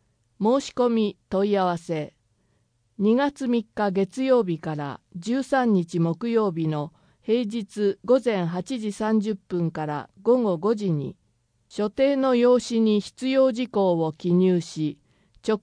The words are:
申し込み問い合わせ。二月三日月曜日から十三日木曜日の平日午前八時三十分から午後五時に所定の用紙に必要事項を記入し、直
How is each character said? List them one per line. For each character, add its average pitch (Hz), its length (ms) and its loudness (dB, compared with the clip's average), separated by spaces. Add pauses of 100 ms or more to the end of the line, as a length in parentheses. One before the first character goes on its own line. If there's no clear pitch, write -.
(420)
申 240 180 2
し - 160 -8
込 247 140 2
み 220 280 0 (120)
問 196 200 0
い 202 60 2
合 190 100 2
わ 175 120 0
せ。 160 380 -8 (800)
二 214 180 4
月 277 320 -2
三 233 160 0
日 208 280 -4
月 196 320 -2
曜 254 200 4
日 175 140 -4
か 156 180 -8
ら 143 240 -10 (160)
十 226 280 -4
三 247 300 0
日 175 260 0
木 170 320 -2
曜 214 200 2
日 160 160 -4
の 151 260 -4 (280)
平 240 220 0
日 208 600 -4
午 247 200 4
前 202 220 0
八 180 340 -6
時 214 120 -6
三 220 280 0
十 208 160 -2
分 175 340 -4
か 160 160 -6
ら 147 240 -6 (140)
午 240 160 4
後 202 180 0
五 202 160 0
時 208 180 -4
に 147 240 -4 (520)
所 208 220 -4
定 277 260 2
の 262 200 2
用 240 240 6
紙 233 200 -2
に 214 200 4
必 - 280 -8
要 262 240 4
事 240 160 -4
項 180 360 0
を 156 100 -2
記 175 200 -2
入 180 280 4
し、 156 380 -6 (480)
直 220 160 0